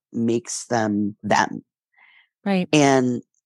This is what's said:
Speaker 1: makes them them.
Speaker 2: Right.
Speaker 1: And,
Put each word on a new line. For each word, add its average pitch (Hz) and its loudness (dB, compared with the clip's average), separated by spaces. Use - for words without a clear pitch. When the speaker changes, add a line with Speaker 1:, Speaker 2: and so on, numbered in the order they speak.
Speaker 1:
makes 117 -2
them 107 -2
them. - -2
Speaker 2:
Right. 190 -2
Speaker 1:
And, 135 2